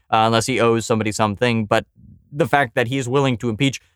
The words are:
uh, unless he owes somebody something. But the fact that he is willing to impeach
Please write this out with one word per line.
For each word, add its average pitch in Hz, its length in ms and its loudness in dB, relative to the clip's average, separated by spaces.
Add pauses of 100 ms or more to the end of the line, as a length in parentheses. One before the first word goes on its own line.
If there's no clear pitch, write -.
uh, 110 160 4
unless 113 220 2
he 123 120 -2
owes 113 260 2
somebody 110 280 0
something. 113 520 0
But 113 200 0 (480)
the 151 140 -2
fact 143 280 0
that 123 120 0
he 135 100 -4
is 123 100 -4
willing 131 300 0
to 120 100 -4
impeach 123 320 -2 (160)